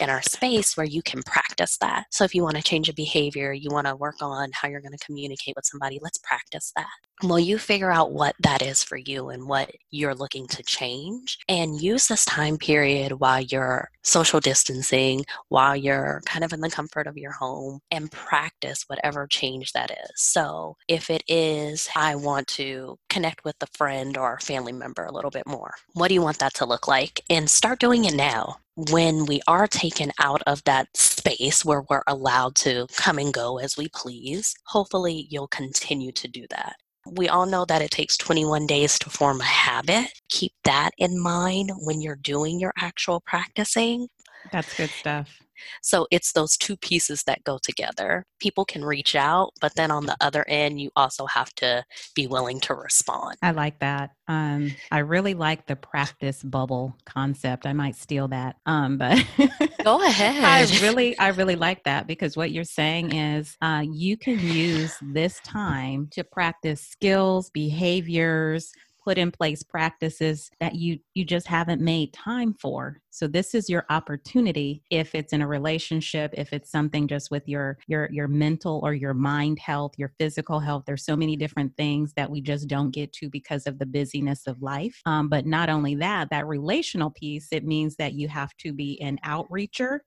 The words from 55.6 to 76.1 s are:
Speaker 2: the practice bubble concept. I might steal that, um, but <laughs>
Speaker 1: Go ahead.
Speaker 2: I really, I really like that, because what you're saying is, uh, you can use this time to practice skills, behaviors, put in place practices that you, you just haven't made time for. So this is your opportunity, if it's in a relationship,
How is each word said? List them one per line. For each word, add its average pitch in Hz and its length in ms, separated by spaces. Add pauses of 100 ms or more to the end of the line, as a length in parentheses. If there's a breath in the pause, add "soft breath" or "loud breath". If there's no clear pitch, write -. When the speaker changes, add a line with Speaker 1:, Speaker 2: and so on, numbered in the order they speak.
Speaker 2:
the 139 80
practice - 680
bubble 131 640
concept. 135 600
I 139 80
might 143 220
steal 139 340
that, 127 360
um, 143 320
but 139 280 (120)
<laughs> 277 460
Speaker 1:
Go 294 220
ahead. 247 380
Speaker 2:
I 254 380
really, 240 360
I 196 120
really 185 260
like 170 280
that, 139 240
because 160 300
what 160 140
you're 165 120
saying 160 500
is, 151 480
uh, 156 240
you 170 320
can 233 220
use 165 640
this 151 400
time 143 720
to 180 120
practice 165 580
skills, 190 680
behaviors, 165 1200 (320 soft breath)
put 185 140
in 175 140
place 151 320
practices 160 840 (120)
that 165 140
you, 170 220 (160)
you 185 120
just 175 200
haven't 170 360
made 165 320
time 233 400
for. 131 560
So - 180
this 170 260
is 214 160
your 175 220
opportunity, 151 1000
if 160 240
it's 156 200
in 151 100
a 147 40
relationship, 151 880